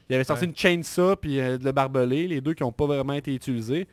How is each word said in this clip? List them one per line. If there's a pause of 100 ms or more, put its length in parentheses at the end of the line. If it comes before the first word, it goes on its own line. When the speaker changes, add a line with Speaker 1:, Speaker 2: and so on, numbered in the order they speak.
Speaker 1:
Il
avait
sorti
Speaker 2:
Ouais.
Speaker 1:
une
chainsaw
puis,
euh,
le
barbelé,
les
deux
qui
ont
pas
vraiment
été
utilisés.